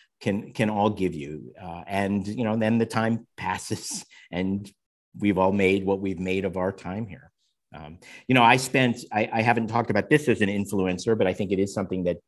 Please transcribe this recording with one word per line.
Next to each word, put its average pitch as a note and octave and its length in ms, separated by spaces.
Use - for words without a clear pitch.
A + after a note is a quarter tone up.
can, G#2+ 320
can G#2+ 200
all G#2 180
give F#2 240
you. C#2+ 480
Uh, E2+ 240
and, G2 420
you A2+ 160
know, A2 140
then A2+ 220
the A2+ 80
time A2+ 440
<laughs> - 60
passes - 680
and F#2+ 400
we've G#2 200
all F#2+ 160
made G2 320
what G2 160
we've F#2+ 180
made F#2 240
of F#2 140
our F#2 140
time F#2+ 360
here. D2 240
Um, D#2+ 240
you C3 80
know, B2 80
I A#2+ 120
spent, C3 440
I, G#2+ 220
I A2+ 80
haven't A2+ 260
talked A2+ 220
about G2+ 200
this D3+ 200
as G#2 120
an G2 80
influencer, G2+ 680
but F#2+ 100
I F#2 60
think F#2+ 180
it F#2+ 80
is G2 140
something F#2 320
that F2 120